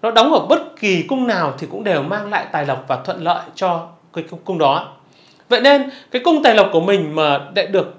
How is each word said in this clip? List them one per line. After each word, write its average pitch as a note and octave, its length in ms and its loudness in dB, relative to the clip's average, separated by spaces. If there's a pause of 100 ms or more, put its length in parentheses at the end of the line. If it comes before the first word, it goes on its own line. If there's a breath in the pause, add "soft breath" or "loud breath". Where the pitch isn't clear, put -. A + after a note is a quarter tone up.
Nó A3+ 80 -2
đóng A3+ 220 4
ở G3 140 2
bất - 340 -2
kỳ F#3 220 0
cung C4 240 -2
nào E3+ 320 -2
thì D#3+ 120 -10
cũng G3+ 140 -12
đều E3+ 180 0
mang G3+ 280 -6
lại G3 220 -4
tài D3 140 -2
lộc B2+ 220 -6
và B2+ 160 -2
thuận F3+ 200 -8
lợi F3 180 -2 (120)
cho E3+ 340 -4 (240)
cái E3 180 -8
cung, E3 140 -16
cung F#3 140 -6
đó. D3+ 300 2 (600 soft breath)
Vậy B3 120 2
nên C4+ 300 4 (200 loud breath)
cái B3+ 140 -4
cung D#4 180 4
tài A#3 120 6
lộc G#3 180 6
của E3 80 4
mình F3 340 0
mà D3 260 0 (160)
lại F#3+ 100 -2
được G3 320 -2